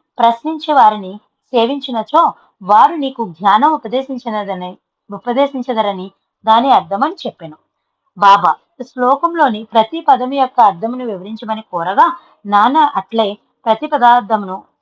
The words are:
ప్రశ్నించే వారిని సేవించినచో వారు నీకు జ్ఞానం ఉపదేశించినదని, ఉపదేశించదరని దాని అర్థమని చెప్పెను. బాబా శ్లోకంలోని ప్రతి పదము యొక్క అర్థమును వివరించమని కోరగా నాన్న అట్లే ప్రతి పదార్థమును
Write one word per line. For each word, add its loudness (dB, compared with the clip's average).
ప్రశ్నించే -2
వారిని 2
సేవించినచో -2
వారు 4
నీకు -6
జ్ఞానం 2
ఉపదేశించినదని, -6
ఉపదేశించదరని -4
దాని 4
అర్థమని 0
చెప్పెను. -14
బాబా 4
శ్లోకంలోని 0
ప్రతి -2
పదము 0
యొక్క -2
అర్థమును 0
వివరించమని -10
కోరగా -2
నాన్న 2
అట్లే -2
ప్రతి -2
పదార్థమును 0